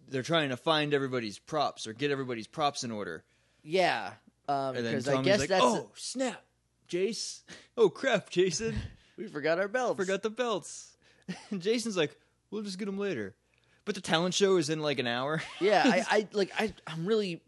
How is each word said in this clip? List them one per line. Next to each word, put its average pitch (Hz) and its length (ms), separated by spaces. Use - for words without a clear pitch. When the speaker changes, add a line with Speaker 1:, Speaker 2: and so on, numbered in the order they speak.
Speaker 1:
they're 131 160
trying 151 260
to 123 80
find 151 360
everybody's 127 460
props - 480
or 110 60
get 139 180
everybody's 127 360
props 147 380
in 117 60
order. 90 340
Speaker 2:
Yeah, 151 500
um, 135 300
Speaker 1:
And 120 80
then 113 80
Speaker 2:
'cause 131 160
I 139 60
Speaker 1:
Tommy's 131 100
Speaker 2:
guess 196 160
Speaker 1:
like, 147 80
Speaker 2:
that's 185 160
Speaker 1:
"Oh, 220 300
snap, 247 460
Jace. 190 520
<laughs> - 180
Oh, 220 120
crap, 240 400
Jason." 180 460
Speaker 2:
<laughs> - 200
We 220 100
forgot 156 320
our 202 80
belts. 214 300
Speaker 1:
Forgot 190 260
the 226 60
belts. 220 640
<laughs> - 240
And 196 100
Jason's 220 360
like, 151 200
"We'll 208 120
just 196 180
get 214 80
'em 196 100
later." 143 380
But 202 120
the 170 60
talent 175 320
show 190 240
is 151 120
in, 156 120
like, 143 180
an 123 80
hour. 135 340
<laughs> - 100
Speaker 2:
Yeah, 185 240
I, 185 240
I, 208 240
like, 196 260
I, 208 140
I'm 160 200
really 196 420